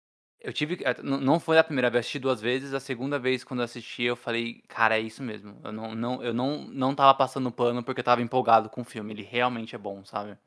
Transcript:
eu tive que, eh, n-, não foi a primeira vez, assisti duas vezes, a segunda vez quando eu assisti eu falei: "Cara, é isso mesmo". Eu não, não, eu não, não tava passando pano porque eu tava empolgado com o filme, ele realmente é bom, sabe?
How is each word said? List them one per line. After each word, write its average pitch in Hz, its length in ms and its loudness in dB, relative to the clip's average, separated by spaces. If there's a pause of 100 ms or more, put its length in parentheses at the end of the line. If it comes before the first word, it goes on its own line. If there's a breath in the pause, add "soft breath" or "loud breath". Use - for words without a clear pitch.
(420)
eu - 100 -8
tive 151 260 -4
que, - 60 -10
eh, 127 200 0
n-, 139 200 -2
não 147 160 4
foi 160 200 4
a 160 40 8
primeira 127 260 0
vez, 117 120 2
assisti - 160 -6
duas 127 240 0
vezes, 131 320 -2
a 135 60 -2
segunda 135 400 -4
vez 127 240 0
quando 127 160 -6
eu 120 60 0
assisti 120 380 -8
eu 120 120 0
falei: 117 520 -4
"Cara, 110 300 4
é - 20 0
isso 113 220 -6
mesmo". 107 420 -10
Eu 107 80 -10
não, 110 220 -8
não, 117 300 -4
eu 120 100 -2
não, 135 320 -2
não 131 300 -2
tava 139 180 10
passando 131 380 0
pano 120 320 0
porque 127 160 -4
eu 120 60 -4
tava 120 180 4
empolgado 113 440 4
com 123 140 -8
o 117 40 -10
filme, 107 280 -10
ele 104 80 -10
realmente 120 540 -2
é - 20 -8
bom, 98 260 -10
sabe? 104 320 -8 (120)